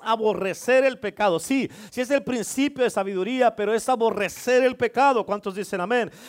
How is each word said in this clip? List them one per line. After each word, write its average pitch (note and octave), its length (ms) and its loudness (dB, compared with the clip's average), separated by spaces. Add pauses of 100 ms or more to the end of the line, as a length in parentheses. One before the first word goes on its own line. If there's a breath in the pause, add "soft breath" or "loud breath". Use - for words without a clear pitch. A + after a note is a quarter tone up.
aborrecer G#3+ 800 0
el B3+ 160 0
pecado. F#3+ 400 0
Sí, C4+ 280 0 (220 loud breath)
sí B3 100 -8
es A#3+ 120 -2
el C#4 100 2
principio C4 600 -2
de A3 60 2
sabiduría, G#3+ 640 0
pero G#3 180 0
es A3+ 140 -2
aborrecer A3+ 720 0
el B3+ 140 2
pecado. A#3+ 500 2
¿Cuántos G3+ 300 -6
dicen F#3+ 240 -6
amén? A3 320 0 (160 loud breath)